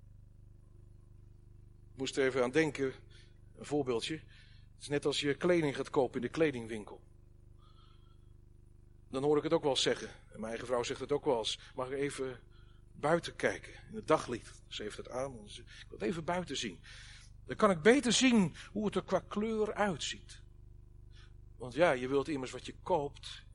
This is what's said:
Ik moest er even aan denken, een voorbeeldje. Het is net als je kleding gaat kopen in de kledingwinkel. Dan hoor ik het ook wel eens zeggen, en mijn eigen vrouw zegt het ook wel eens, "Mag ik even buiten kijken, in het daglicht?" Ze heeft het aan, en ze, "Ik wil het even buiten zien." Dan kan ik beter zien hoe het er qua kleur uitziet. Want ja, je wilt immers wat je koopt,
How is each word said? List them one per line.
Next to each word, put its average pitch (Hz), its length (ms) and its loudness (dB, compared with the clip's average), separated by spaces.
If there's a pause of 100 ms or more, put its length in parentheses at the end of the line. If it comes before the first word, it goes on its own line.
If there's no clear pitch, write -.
(1900)
Ik - 60 -20
moest 131 200 -4
er 135 80 4
even 127 180 2
aan 127 80 -2
denken, 139 420 2 (640)
een - 80 -14
voorbeeldje. 131 480 0
Het - 680 -18
is - 60 -12
net 143 180 0
als 143 140 2
je 143 160 0
kleding 170 400 2
gaat 135 140 -4
kopen 131 260 2
in 127 60 -2
de 120 100 -4
kledingwinkel. 117 680 -2 (2000)
Dan 135 140 -4
hoor 147 140 6
ik 147 60 2
het 160 100 0
ook 160 80 4
wel 143 100 2
eens 127 100 2
zeggen, 113 260 0
en - 320 -18
mijn 110 60 -6
eigen 113 220 -8
vrouw 123 160 0
zegt 120 160 -6
het 127 120 -4
ook 143 140 0
wel 135 120 4
eens, 107 220 -2 (160)
"Mag 127 140 -6
ik 135 80 -6
even 131 420 -4 (520)
buiten - 440 0
kijken, - 380 -2 (160)
in 110 60 -12
het 107 120 -10
daglicht?" 131 600 0
Ze - 160 -8
heeft 104 140 -8
het 104 120 -10
aan, 131 300 -6
en 104 100 -16
ze, 117 120 -14
"Ik - 280 -18
wil - 100 -14
het 202 80 -2
even 170 160 -2
buiten 170 340 -2
zien." 107 220 -6 (640)
Dan 123 100 -6
kan 208 160 6
ik 165 100 0
beter 233 320 8
zien 233 420 6 (160)
hoe 214 140 -2
het 196 100 -2
er 185 80 0
qua 185 240 2
kleur 214 460 -2
uitziet. - 680 -4 (1160)
Want 123 160 -12
ja, 160 180 6
je 127 160 0
wilt 135 200 2
immers 131 240 -4
wat 127 140 -12
je - 180 -10
koopt, - 600 -4 (120)